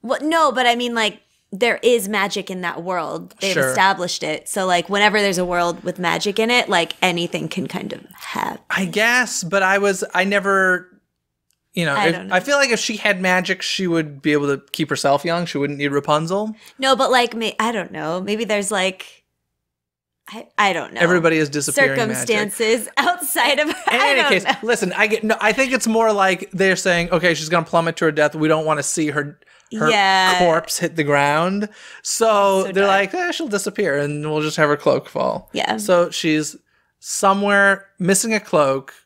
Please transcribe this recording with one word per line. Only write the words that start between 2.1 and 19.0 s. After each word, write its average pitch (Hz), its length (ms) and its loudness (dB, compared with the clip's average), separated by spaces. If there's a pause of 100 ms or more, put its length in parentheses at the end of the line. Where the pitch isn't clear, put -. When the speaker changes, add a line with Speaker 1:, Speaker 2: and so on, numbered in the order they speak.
Speaker 1:
in 185 120 -8
that 170 200 -6
world. 170 580 -6
They've 190 140 -2
Speaker 2:
Sure. 139 140 2
Speaker 1:
established 180 560 0
it. 156 240 -6
So, 190 180 -2
like, 175 220 0
whenever 208 340 2
there's 190 160 0
a 180 60 0
world 175 400 -2
with 180 160 -6
magic 175 400 -2
in 220 100 0
it, 247 180 2
like, 170 320 0
anything 170 480 -2
can - 200 -6
kind - 240 -10
of - 80 -12 (120)
happen. - 460 -8 (120)
Speaker 2:
I 196 160 0
guess, 220 580 0
but 190 180 0
I 190 160 2
was, 196 240 0 (120)
I 185 100 2
never, 190 640 2 (880)
you 170 100 -2
know, 147 100 0
Speaker 1:
I 202 140 2
Speaker 2:
if, 175 80 0
Speaker 1:
don't 185 120 -12
know. 185 60 -2
Speaker 2:
I 180 60 4
feel 285 160 0
like 277 140 2
if 226 100 0
she 220 160 -4
had 196 240 -2
magic, 185 420 0
she - 240 -4
would 156 340 -2
be 147 120 0
able 143 160 2
to 139 120 -2 (120)
keep - 180 -4
herself 139 340 2
young. 170 220 -2
She 151 120 -6
wouldn't 143 200 -4
need 143 140 -2
Rapunzel. 160 640 -2 (200)
Speaker 1:
No, 269 200 2
but, 254 160 2
like, 240 240 2
may-, 226 240 -4
I 226 100 2
don't 190 220 -6
know. 165 280 -4
Maybe 208 240 -4
there's, 202 280 -2
like, 190 500 -4 (1040)